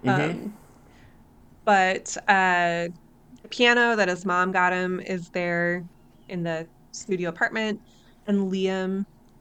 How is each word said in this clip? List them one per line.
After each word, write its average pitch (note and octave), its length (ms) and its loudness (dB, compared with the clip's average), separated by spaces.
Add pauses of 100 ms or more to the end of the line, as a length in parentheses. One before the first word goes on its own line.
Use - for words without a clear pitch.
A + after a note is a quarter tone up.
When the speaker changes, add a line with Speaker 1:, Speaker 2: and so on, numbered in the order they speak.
Speaker 1:
Mm-hmm. E3 280 0
Speaker 2:
Um, F#3 240 -10 (1080)
but, F#3+ 520 2 (120)
uh, F3 600 2 (540)
the - 60 -20
piano A#3+ 480 4
that G3 120 2
his F3+ 160 -4
mom F#3 280 2
got F3+ 200 4
him F#3 280 -2
is F3+ 300 -8
there F3 540 -2 (440)
in F3+ 140 -6
the E3 240 -4 (260)
studio F3 360 -4
apartment, A3 520 -2 (460)
and G3 240 2
Liam F#3+ 540 -2 (360)